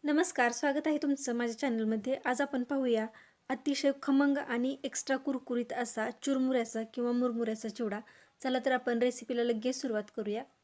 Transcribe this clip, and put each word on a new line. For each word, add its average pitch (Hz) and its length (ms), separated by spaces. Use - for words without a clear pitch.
नमस्कार, 285 480
स्वागत 294 340
आहे 302 120
तुमचं 277 360
माझ्या 233 240
चॅनलमध्ये. 226 640
आज 254 160
आपण 277 220
पाहूया 240 440
अतिशय 277 420
खमंग 277 360
आणि 262 460
एक्स्ट्रा - 320
कुरकुरीत 247 560
असा 233 380
चुरमुऱ्याचा 254 720
किंवा 240 300
मुरमुऱ्याचा 233 560
चिवडा. 214 320
चला 254 240
तर 254 60
आपण 247 260
रेसिपीला 240 440
लगेच 240 380
सुरुवात 220 220
करूया. 214 280